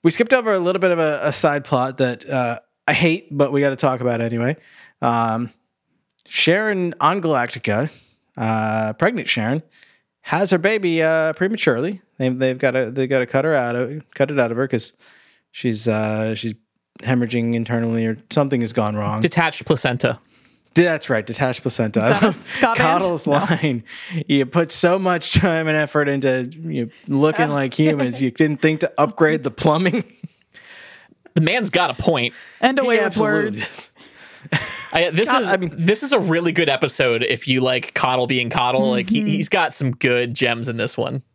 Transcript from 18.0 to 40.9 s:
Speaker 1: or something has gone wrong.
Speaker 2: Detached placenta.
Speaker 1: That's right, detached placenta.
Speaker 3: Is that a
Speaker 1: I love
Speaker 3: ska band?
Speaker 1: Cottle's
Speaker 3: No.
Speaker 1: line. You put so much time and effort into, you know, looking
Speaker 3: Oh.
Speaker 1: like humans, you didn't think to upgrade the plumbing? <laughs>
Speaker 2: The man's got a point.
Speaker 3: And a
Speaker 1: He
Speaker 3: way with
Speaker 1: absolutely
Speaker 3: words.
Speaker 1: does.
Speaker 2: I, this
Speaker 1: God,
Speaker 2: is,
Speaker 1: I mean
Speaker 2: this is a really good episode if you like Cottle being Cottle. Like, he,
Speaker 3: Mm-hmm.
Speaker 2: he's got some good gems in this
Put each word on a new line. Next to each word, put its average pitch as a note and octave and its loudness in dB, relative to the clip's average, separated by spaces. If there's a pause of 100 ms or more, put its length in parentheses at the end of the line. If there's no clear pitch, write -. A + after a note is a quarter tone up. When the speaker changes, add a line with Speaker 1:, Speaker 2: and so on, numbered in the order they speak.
Speaker 1:
or A2 -4 (120)
something C#3 0
has A2+ -2
gone G#2+ -2
wrong. G#2 -2
Speaker 2:
Detached D#3+ 0
placenta. B2 0 (540)
Speaker 1:
That's E3 2
right, A2 0
detached B2+ -2
placenta. A2+ -2
Speaker 3:
Is G#2+ 2
that G3+ 4
a - 6
Speaker 1:
I A3 6
love F#3+ 2
Speaker 3:
ska - -6
band? A3+ 2
Speaker 1:
Cottle's F3 2
Speaker 3:
No. F#3+ 2
Speaker 1:
line. D#3 0 (440)
You C#3 2
put E3 0
so F3+ 2
much F#3+ -2
time D#3+ 2
and D#3 2
effort D3+ 0
into, C3 0 (120)
you D3+ -4
know, - -6
looking D#3 2
Speaker 3:
Oh. D3 -2
Speaker 1:
like C3+ -2
humans, C#3 2
you B2+ 0
didn't D3+ 0
think D#3 2
to E3+ 0
upgrade D3+ 2
the B2+ -2
plumbing? E3 2
<laughs> - -20 (1200)
Speaker 2:
The D#3+ 4
man's G3 0
got F3 2
a B2 -6
point. B2+ 0 (260)
Speaker 3:
And C4 2
a C4+ 2
Speaker 1:
He B3+ 2
Speaker 3:
way A#3 4
with G#3+ 2
Speaker 1:
absolutely G#3+ 0 (140)
Speaker 3:
words. - -10 (600)
Speaker 1:
does. D#3 0 (340)
Speaker 2:
I, E3 2
this F3 0
Speaker 1:
God, C4 2
Speaker 2:
is, G#3 -2
Speaker 1:
I F#3+ 2
mean F3+ -4
Speaker 2:
this F3 0
is C4+ -2
a C4+ 4
really E3+ 2
good D#3 2
episode B2+ 0
if A#2+ -2
you C3 2
like B2+ -2
Cottle B2+ 2
being B2 0
Cottle. B2+ 2
Like, - -2
he, A3 2
Speaker 3:
Mm-hmm. G#3+ -2
Speaker 2:
he's - -2
got E3+ 0
some C3+ -2
good B2 0
gems A#2 -2
in A#2 -6
this A#2 -4